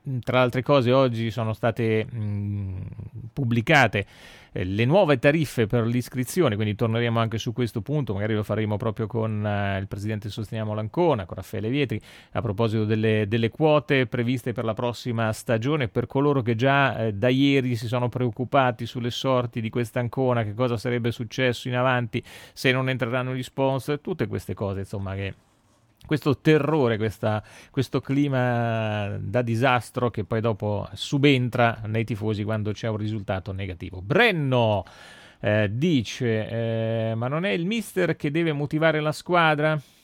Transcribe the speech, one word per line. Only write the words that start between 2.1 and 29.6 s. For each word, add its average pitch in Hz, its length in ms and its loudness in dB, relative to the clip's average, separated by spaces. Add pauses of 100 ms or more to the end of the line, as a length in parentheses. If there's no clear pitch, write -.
mm, 101 640 -4 (560)
pubblicate, 120 720 4 (460)
eh, - 120 -4
le 101 200 0
nuove 147 340 6
tariffe 143 480 2
per 117 200 0
l'iscrizione, 127 680 0
quindi 104 220 0
torneremo 117 420 0
anche 113 200 0
su 120 140 -4
questo 120 300 -2
punto, 135 320 -2
magari 107 200 -2
lo 107 80 0
faremo 107 340 -2
proprio 110 300 -4
con, 110 380 -2
eh, 101 340 -2
il 98 100 -6
presidente 104 420 -6
Sosteniamo 110 440 -6
l'Ancona, 110 520 0
con - 100 -12
Raffaele 104 320 -6
Vietri, 131 320 -2 (320)
a 107 80 -2
proposito 110 440 0
delle, 110 440 2
delle 113 220 0
quote 147 560 2
previste 123 460 -2
per 117 120 -4
la 110 100 0
prossima 117 580 -2
stagione, 123 560 0
per - 180 -2
coloro 139 360 2
che 117 120 0
già, 135 440 2
eh, 113 140 0
da 101 160 2
ieri 131 480 4
si 117 120 -6
sono 123 200 0
preoccupati 123 800 0
sulle 120 240 -6
sorti 123 500 -2
di 110 100 -4
questa 120 300 -2
Ancona, 120 440 0
che 104 100 -6
cosa 120 220 0
sarebbe 120 360 -2
successo 123 560 -2
in 123 80 -2
avanti 123 460 0 (300)
se 127 200 0
non 131 160 0
entreranno 127 460 -2
gli 127 80 -6
sponsor, 135 580 -2
tutte 160 260 -4
queste 104 280 -6
cose, 98 260 -4
insomma, 98 340 -8
che 98 200 -6 (720)
questo 151 320 0
terrore, 143 580 4
questa, 107 460 -2 (280)
questo 135 300 -2
clima 117 1160 0
da 101 240 -2
disastro 120 680 0